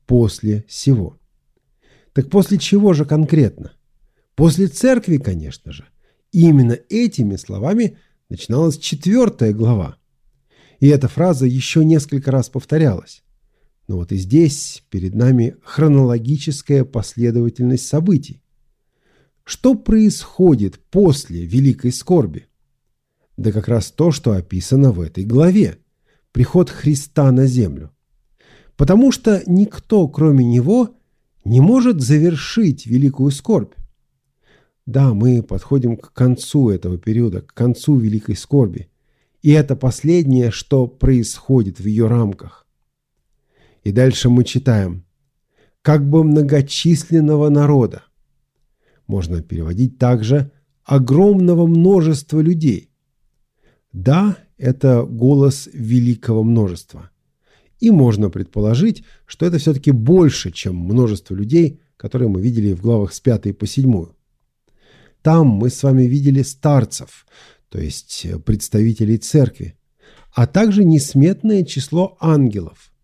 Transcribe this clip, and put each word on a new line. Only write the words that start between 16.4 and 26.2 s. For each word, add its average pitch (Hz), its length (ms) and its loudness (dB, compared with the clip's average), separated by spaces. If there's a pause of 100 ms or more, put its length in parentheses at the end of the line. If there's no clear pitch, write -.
последовательность 120 1040 -4
событий. 160 560 -2 (1000)
Что - 300 0
происходит 180 1040 0 (100)
после 139 560 0
великой 123 460 0
скорби? 113 540 -4 (920)
Да 101 160 -2
как 104 160 -6
раз 117 240 -4
то, 165 180 0
что 131 220 -2
описано 101 580 0
в 90 100 -4
этой 90 240 -8
главе. 147 540 2 (540)